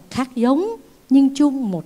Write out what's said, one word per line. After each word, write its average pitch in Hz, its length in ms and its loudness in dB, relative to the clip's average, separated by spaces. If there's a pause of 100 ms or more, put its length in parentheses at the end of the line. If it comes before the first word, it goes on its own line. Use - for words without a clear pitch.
khác 262 260 -6
giống 285 400 0 (340)
nhưng 269 260 4
chung 269 360 0
một 165 140 -6